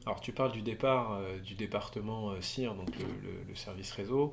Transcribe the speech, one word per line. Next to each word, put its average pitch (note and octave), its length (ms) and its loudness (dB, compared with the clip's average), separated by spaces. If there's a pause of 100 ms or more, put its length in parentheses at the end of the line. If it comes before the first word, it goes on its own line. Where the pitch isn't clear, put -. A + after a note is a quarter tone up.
Alors G#2 160 0
tu B2 100 -4
parles C3 200 4
du A2+ 100 -2
départ, A#2 580 4
euh, F#2+ 200 -2
du F#2 140 -8
département, G#2+ 760 -2
euh, F#2+ 100 -2
cire, A#2 340 -2
donc F#2+ 140 -4 (100)
le, F#2+ 60 -2
le, F#2+ 300 -4 (120)
le F#2+ 80 -10
service F#2+ 380 -6
réseau. C3+ 400 2